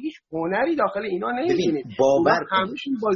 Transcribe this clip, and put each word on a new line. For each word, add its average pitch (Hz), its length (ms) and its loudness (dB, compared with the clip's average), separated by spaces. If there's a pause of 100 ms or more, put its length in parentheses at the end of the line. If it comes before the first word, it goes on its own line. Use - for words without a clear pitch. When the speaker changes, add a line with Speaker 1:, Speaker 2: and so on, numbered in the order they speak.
Speaker 1:
هیچ 302 100 -6 (180)
هنری 190 440 0
داخل 202 280 0
اینا 202 280 -4
نمی‌بینید. 302 540 0
Speaker 2:
ببین، 113 140 -14
باور 139 320 6
Speaker 1:
اینا - 180 0
Speaker 2:
کنید. 190 200 0
Speaker 1:
همشون 277 320 -8
با 214 140 0